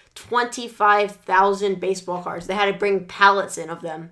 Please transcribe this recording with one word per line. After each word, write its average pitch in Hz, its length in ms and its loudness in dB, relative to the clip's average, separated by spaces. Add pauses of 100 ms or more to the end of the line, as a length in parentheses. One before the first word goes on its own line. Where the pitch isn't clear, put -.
(140)
twenty-five 226 960 0
thousand 196 680 0
baseball 180 420 -4
cards. 170 240 -10
They 190 80 -6
had 202 180 0
to 190 60 -4
bring 196 280 -2
pallets 196 520 2
in 160 140 -10
of 165 100 -12
them. 165 300 -12